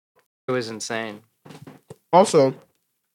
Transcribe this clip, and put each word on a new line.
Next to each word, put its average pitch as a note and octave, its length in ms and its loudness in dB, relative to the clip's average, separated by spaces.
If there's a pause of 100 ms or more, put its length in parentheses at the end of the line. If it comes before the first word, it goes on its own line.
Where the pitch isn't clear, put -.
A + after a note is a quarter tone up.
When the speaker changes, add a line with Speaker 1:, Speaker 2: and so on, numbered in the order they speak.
(480)
Speaker 1:
It C3 40 -4
was B2 180 -4
insane. A2 520 -10 (880)
Speaker 2:
Also, D#3+ 420 4 (600)